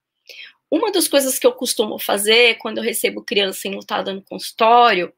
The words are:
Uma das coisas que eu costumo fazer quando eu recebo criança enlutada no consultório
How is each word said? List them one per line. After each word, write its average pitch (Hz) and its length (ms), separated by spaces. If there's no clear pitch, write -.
Uma 403 220
das 359 160
coisas 269 300
que - 80
eu 240 80
costumo 220 460
fazer 220 580
quando 220 220
eu 220 40
recebo 220 400
criança 196 440
enlutada 196 460
no 196 100
consultório 226 960